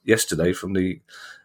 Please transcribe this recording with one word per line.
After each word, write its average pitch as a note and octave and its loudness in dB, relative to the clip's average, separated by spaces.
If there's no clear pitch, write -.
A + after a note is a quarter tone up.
yesterday F2+ 2
from F#2+ -6
the F#2 0